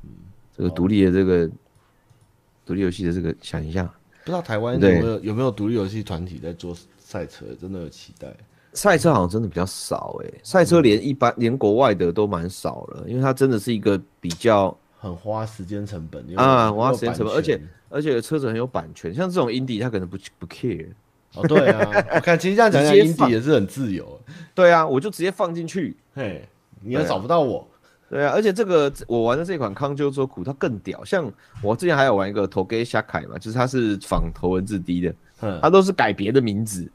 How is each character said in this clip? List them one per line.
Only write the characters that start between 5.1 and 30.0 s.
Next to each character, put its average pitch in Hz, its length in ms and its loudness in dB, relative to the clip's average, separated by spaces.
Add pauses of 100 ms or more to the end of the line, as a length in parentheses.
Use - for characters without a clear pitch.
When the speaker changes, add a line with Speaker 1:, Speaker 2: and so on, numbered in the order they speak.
Speaker 2:
对。 - 80 -8
Speaker 1:
有 107 80 -2
没 120 80 0
有 131 80 2
独 104 160 -4
立 117 80 0
游 101 120 0
戏 107 160 -6
团 90 220 -6
体 87 140 -12
在 85 140 -10
做 85 220 -10 (220)
赛 87 300 -10
车， - 180 -20 (160)
真 92 120 -12
的 92 80 -10
有 78 80 -10
期 - 300 -20
待。 65 140 -16 (400)
Speaker 2:
赛 190 240 4
车 156 160 4
好 113 80 4
像 87 80 2
真 107 140 -2
的 113 40 -2
比 85 80 -8
较 90 120 -2
少 - 560 -8
欸， - 200 -14
赛 185 220 4
车 170 160 6
连 110 240 6
一 139 80 -2
般， 123 200 2
Speaker 1:
嗯。 - 60 -8
Speaker 2:
连 120 200 0
国 104 160 4
外 120 200 4
的 87 180 0
都 107 140 0
蛮 90 220 -4
少 - 440 -8
了， - 140 -16
因 113 100 -6
为 131 40 0
它 135 120 2
真 135 180 4
的 113 80 2
是 113 160 -2
一 107 40 -2
个 98 220 2 (200)
比 87 100 -8
较 98 460 2 (220)
Speaker 1:
很 92 160 -10
花 107 300 -8
时 107 200 -14
间 104 200 -8
成 90 260 -12
本， 71 180 -16
又， 90 100 -8
Speaker 2:
啊， 127 280 6
很 104 100 0
花 123 160 0
时 117 80 -2
间 120 120 -4
成 110 140 -2
本， 107 80 -4
Speaker 1:
又 - 0 -
有 - 20 2
版 156 80 0
权。 156 100 0
Speaker 2:
而 - 40 -6
且， 73 40 -12 (280)
而 147 120 -4
且 131 200 0
车 156 160 -4
子 135 80 -4
很 113 100 -2
有 120 100 -4
版 87 280 -8
权， 87 200 -10
像 180 160 -4
这 180 80 -2
种 123 120 2
indie 127 300 -4
它 123 100 -2
可 110 80 -4
能 92 100 -6
不， 92 80 -12 (220)
不 87 80 -14
care。 82 420 -8 (460)
Speaker 1:
哦， 165 120 -4
对 160 220 6
啊， 196 420 2
Speaker 2:
<laughs> - 40 -2
Speaker 1:
我 160 60 4
看， 170 180 2
其 190 100 -2
实 196 80 0
这 233 60 6
样 220 80 6
讲 151 120 4
讲， 147 100 4
Speaker 2:
直 202 100 10
接 165 100 4
放。 151 160 2
Speaker 1:
indie 120 40 4
也 113 80 2
是 139 120 2
很 - 140 4
自 127 260 -4
由。 - 280 -10 (340)
Speaker 2:
对 175 180 8
啊， 160 140 4
我 139 140 0
就 202 100 -6
直 175 120 -8
接 185 80 0
放 185 240 -4
进 170 120 -8
去。 156 300 -6 (180)
Speaker 1:
嘿， 101 280 -8 (380)
你 107 140 -8
又 147 100 0
找 110 140 -2
不 104 100 -8
到 165 120 4
我。 127 180 0
Speaker 2:
对 - 20 -
啊。 - 80 -20 (420)
对 143 160 -2
啊， 135 60 0
而 190 100 2
且 214 100 2
这 214 120 0
个， 156 280 2 (160)
我 117 160 0
玩 120 120 2
的 165 80 -4
这 180 140 -6
款 110 160 -4
康 143 220 -4
丘 143 140 0